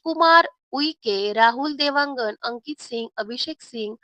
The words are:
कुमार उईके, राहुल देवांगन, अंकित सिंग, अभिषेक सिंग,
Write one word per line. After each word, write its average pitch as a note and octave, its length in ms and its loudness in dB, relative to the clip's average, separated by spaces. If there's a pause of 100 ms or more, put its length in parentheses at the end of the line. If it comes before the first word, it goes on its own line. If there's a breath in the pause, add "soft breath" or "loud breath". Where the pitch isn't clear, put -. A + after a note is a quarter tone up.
कुमार E4 420 6 (240)
उईके, G#3+ 640 -2
राहुल A#3 440 2
देवांगन, C#4 640 0
अंकित A#3+ 380 -8
सिंग, A3+ 360 -8
अभिषेक A#3+ 460 -8
सिंग, A3 420 -8